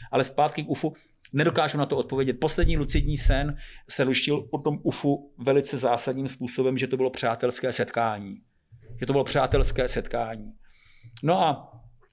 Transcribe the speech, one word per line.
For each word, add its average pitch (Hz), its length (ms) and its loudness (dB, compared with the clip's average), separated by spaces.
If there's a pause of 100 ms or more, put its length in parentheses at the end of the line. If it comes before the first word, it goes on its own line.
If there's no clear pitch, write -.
(120)
Ale 131 120 2
zpátky 151 380 0
k 151 60 -8
ufu, 151 240 -2 (400)
nedokážu 147 460 2
na 139 80 0
to 139 100 -2
odpovědět. 131 440 -2
Poslední 160 360 4
lucidní 143 400 0
sen 143 400 2 (320)
se - 140 0
lišil 131 480 0
o 156 80 -2
tom 147 240 -2
ufu - 560 -2
velice 135 380 2
zásadním 131 520 0
způsobem, 131 500 -2
že 127 80 0
to 131 100 -2
bylo 131 140 0
přátelské 120 640 -2
setkání. 107 680 -2 (600)
Že 127 60 -4
to 135 60 0
bylo 135 120 4
přátelské 131 640 2
setkání. 113 640 -4 (680)
No 180 200 2
a - 300 0 (400)